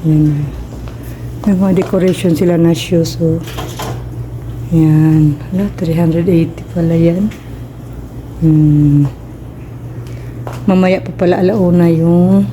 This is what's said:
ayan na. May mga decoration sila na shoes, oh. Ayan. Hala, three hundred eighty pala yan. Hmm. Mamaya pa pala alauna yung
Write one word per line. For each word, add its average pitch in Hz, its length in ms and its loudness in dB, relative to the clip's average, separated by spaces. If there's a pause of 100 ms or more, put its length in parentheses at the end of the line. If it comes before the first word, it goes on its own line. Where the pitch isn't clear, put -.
ayan 156 160 4
na. 151 120 2 (1080)
May 202 160 2
mga 190 160 2
decoration 185 560 0
sila 170 240 2
na 170 160 4
shoes, 165 480 0
oh. 165 240 0 (1300)
Ayan. 156 640 4 (160)
Hala, 190 240 0
three 165 240 -2
hundred 170 320 2
eighty 165 400 0
pala 165 240 0
yan. 170 320 2 (1120)
Hmm. 147 640 4 (1600)
Mamaya 185 400 2
pa 196 80 -8
pala 180 320 0
alauna 175 480 4
yung 175 600 4